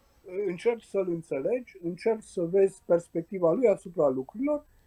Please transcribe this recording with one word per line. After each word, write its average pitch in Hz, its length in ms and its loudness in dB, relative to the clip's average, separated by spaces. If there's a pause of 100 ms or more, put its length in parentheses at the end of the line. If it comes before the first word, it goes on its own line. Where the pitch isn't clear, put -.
(220)
uh, 185 260 -8
încerci 220 360 -2
să-l 190 260 -2
înțelegi, 170 720 -4
încerci 214 420 -4
să - 180 -8
vezi 190 440 2
perspectiva 170 680 0
lui 233 160 2
asupra 160 400 2
lucrurilor 247 580 -2 (220)